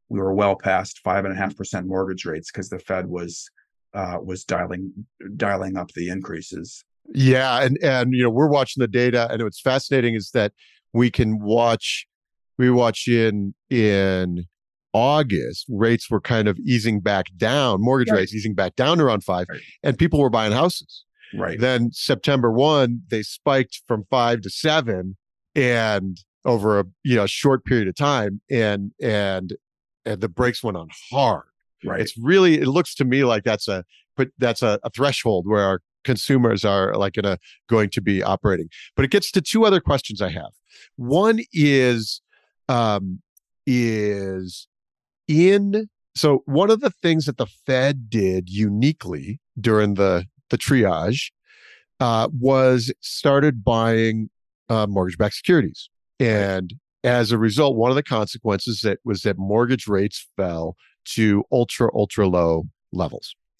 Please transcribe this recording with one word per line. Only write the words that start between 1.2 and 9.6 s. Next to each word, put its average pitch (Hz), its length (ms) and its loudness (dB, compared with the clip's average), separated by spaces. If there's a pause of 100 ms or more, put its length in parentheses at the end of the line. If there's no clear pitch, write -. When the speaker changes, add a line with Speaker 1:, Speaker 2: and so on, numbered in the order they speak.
Speaker 1:
and 95 80 -6
a 92 40 -8
half 95 200 -4
percent 92 300 -8
mortgage 95 380 -6
rates 82 260 -10
'cause 92 180 -12
the 95 80 -10
Fed 92 300 -6
was, 87 420 -12 (460)
uh, 90 260 -8
was 92 240 -12
dialing, 90 480 -6 (420)
dialing 95 400 -4
up 90 180 -8
the 87 160 -8
increases. 90 760 -12 (280)
Speaker 2:
Yeah, 131 500 4
and, 135 200 0
and, 127 300 2
you 123 100 2
know, 120 60 4
we're 139 200 2
watching 139 320 0
the 120 60 0
data, 120 440 0
and 117 120 -4
what's 107 160 -8
fascinating 127 560 0